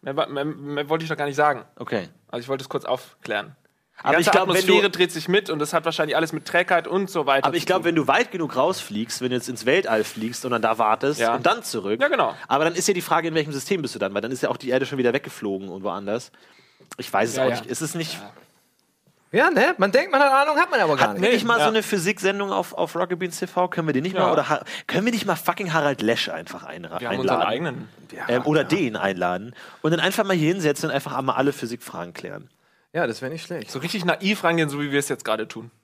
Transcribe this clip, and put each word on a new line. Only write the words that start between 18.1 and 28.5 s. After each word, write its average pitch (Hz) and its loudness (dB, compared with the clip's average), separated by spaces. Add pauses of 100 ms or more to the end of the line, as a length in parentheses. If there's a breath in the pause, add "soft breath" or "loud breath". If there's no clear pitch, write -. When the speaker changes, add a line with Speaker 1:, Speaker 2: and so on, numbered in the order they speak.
Speaker 1:
Ja. 101 -16 (1000)
Speaker 3:
Ja, 285 6
ne? 302 4
Man 196 2
denkt, 339 4
man 269 4
hat 277 8
Ahnung, 285 4
hat 349 4
man 233 2
aber 156 4
gar 127 6
Speaker 2:
Hatten 101 -2
Speaker 3:
nicht. 208 4
Speaker 2:
wir 247 6
nicht 220 0
mal 233 4
Speaker 1:
Ja. - 6
Speaker 2:
so - 6
eine 220 0
Physiksendung 196 0
auf, 190 -2
auf 165 -2
Rocket 180 -2
Beans 170 -6
T 180 -4
V? 180 0
Können 165 -2
wir 151 0
den 131 2
nicht 180 -4
Speaker 1:
Ja. 180 2
Speaker 2:
mal? - 4
Oder 147 2
ha-, 151 0 (240 loud breath)
können 185 0
wir 240 2
nicht 208 -4
mal 180 0
fucking 180 -2
Harald 147 2
Lesch 113 0
einfach 82 -10
einra-, 82 -10
Speaker 1:
Wir 120 -8
haben - -2
unseren 85 0
Speaker 2:
einladen? 85 2
Speaker 1:
eigenen. 123 -4 (260)
Speaker 3:
Ja, - -10
Speaker 2:
Ähm, 123 2
oder 151 2